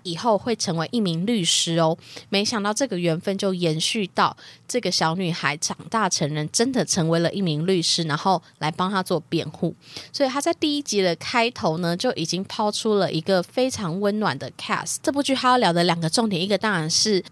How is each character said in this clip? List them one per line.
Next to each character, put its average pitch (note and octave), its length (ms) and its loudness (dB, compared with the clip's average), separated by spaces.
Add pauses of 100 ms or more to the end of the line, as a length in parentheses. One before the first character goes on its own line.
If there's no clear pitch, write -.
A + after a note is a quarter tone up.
以 E3+ 120 -8
后 G#3 220 2
会 A#3 180 -2
成 F#3+ 220 -2
为 D#3+ 140 -2
一 A#3+ 80 0
名 F3 260 0
律 A3 180 2
师 E3 340 0
哦。” E3 200 2 (320)
没 G3 140 2
想 A3 180 -2
到 G#3 120 0
这 C#4 140 0
个 F#3 100 -4
缘 E3+ 220 0
分 G3 180 -4
就 G3 160 0
延 E3+ 260 0
续 G3+ 280 0
到 - 280 2 (320)
这 B3 140 -2
个 F3+ 100 -2
小 E3 240 2
女 F3+ 160 -2
孩 D3 260 -2
长 - 200 -6 (120)
大 G#3+ 200 0
成 - 240 0
人， D3+ 180 -4
真 - 200 2
的 A#3+ 120 2
成 D#3+ 260 2
为 E3 100 4
了 E3+ 120 2
一 G3+ 100 -4
名 D#3+ 240 0
律 F#3+ 160 2
师， E3+ 220 0
然 D3+ 140 -2
后 F3+ 240 2 (180)
来 D3 120 0
帮 F#3 180 -2
他 G3 120 0
做 F3+ 200 0
辩 D#3 280 -2
护。 E3 240 -4 (380)
所 C#4 140 0
以 C4 40 0
他 C#4 120 -2
在 E4+ 140 0
第 D4 220 0
一 C#4+ 40 -2
集 G3+ 200 0
的 F3 140 2
开 A#3 360 0
头 E3+ 260 -2
呢， E3+ 180 0
就 B3 180 -2
已 D#3+ 120 -4
经 F3 200 -4
抛 G#3 260 -2
出 G#3+ 240 0
了 F#3+ 160 2
一 D#3+ 100 -2
个 F#3+ 220 2
非 B3+ 260 0
常 F#3+ 300 -4
温 G#3 200 0
暖 E3 180 0
的 C3 140 -10
cast。 - 500 -6
这 D#4 100 2
部 C#4+ 100 -2
剧 C4+ 140 2
他 B3+ 140 2
要 B3+ 80 6
聊 G3 140 4
的 E3+ 120 4
两 E3+ 160 2
个 D#3+ 100 0
重 A#3 180 2
点， F3+ 140 0
一 F#3+ 60 -2
个 G#3 100 2
当 G#3+ 140 0
然 D#3+ 180 -2
是 F#3+ 420 2